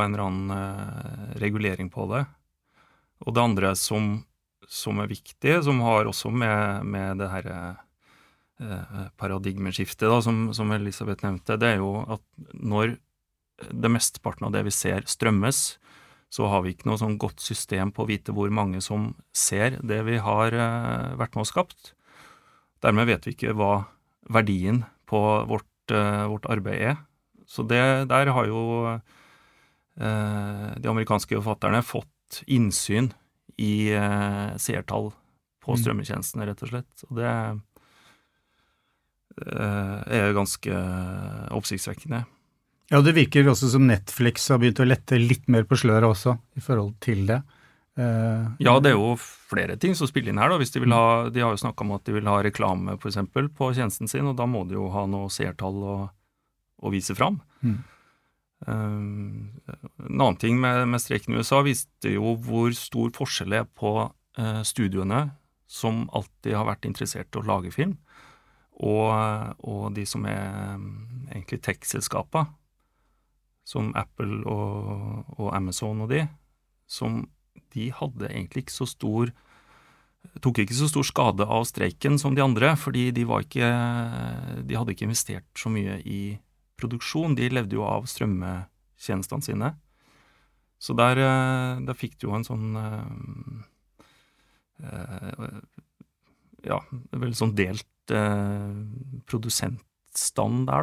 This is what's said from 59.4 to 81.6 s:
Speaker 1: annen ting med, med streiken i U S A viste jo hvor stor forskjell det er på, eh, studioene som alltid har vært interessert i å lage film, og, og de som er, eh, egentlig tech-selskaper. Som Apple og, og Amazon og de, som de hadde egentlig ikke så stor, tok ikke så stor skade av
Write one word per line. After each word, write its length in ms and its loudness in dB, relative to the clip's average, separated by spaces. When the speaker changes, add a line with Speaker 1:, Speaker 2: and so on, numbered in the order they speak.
Speaker 1:
annen 180 4
ting 200 4
med, 300 2
med 120 0
streiken 340 -2
i 20 2
U 40 2
S 120 0
A 100 6
viste 520 -2
jo 220 0
hvor 360 0
stor 380 -2
forskjell 400 -4
det 100 2
er 160 -6
på, 340 0
eh, 240 -2
studioene 680 0
som 480 -2
alltid 400 -4
har 100 0
vært 220 -4
interessert 500 -8
i 20 -4
å 60 -6
lage 260 -2
film, 280 -2
og, 800 2
og 340 -6
de 120 -6
som 180 -6
er, 140 -4
eh, 960 -10
egentlig 260 -8
tech-selskaper. 880 -4
Som 260 -4
Apple 540 -4
og, 800 -6
og 160 -4
Amazon 480 -4
og 80 -4
de, 140 0
som 380 -6
de 180 -4
hadde 380 -8
egentlig 340 -8
ikke 140 -14
så 100 -2
stor, 400 0
tok 220 2
ikke 120 0
så 140 2
stor 160 0
skade 400 2
av 240 2